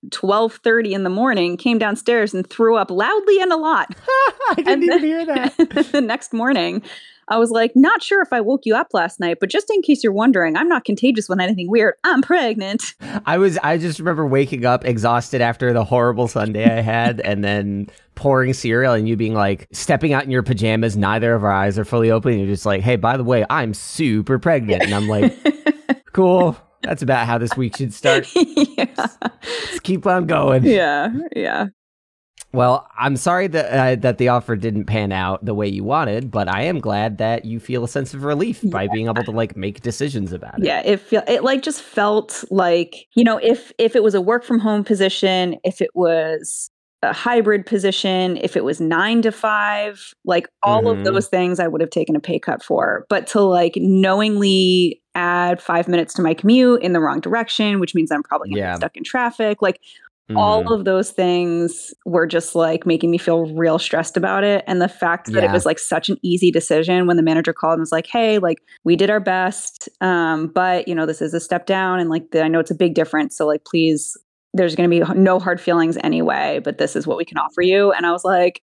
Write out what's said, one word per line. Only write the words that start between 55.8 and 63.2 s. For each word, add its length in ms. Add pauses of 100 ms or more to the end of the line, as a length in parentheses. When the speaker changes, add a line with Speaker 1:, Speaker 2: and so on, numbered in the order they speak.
Speaker 1:
minutes 280
to 60
my 120
commute 480
in 120
the 60
wrong 200
direction, 600
which 140
means 180
I'm 120
probably 260
gonna 120
Speaker 2:
Yeah. 100
Speaker 1:
get 60
stuck 200
in 60
traffic, 580
like, 180 (580)
all 260
Speaker 2:
Mm-hmm. 80
Speaker 1:
of 140
those 260
things 840 (120)
were 200
just, 300
like, 300
making 260
me 60
feel 360